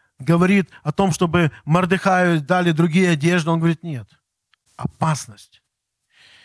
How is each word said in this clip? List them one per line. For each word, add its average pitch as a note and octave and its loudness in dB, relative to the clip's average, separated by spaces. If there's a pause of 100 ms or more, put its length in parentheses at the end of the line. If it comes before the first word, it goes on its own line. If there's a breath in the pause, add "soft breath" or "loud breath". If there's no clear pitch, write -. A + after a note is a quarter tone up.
(180)
говорит F3 0 (120)
о D3+ -6
том, G3 0
чтобы E3+ 0 (140 loud breath)
Мордехаю F3+ 0
дали F3 0
другие E3+ 2
одежды, E3 0
он E3 0
говорит: D#3+ -2
"Нет, C#3 -12 (680)
опасность". - -6 (840 soft breath)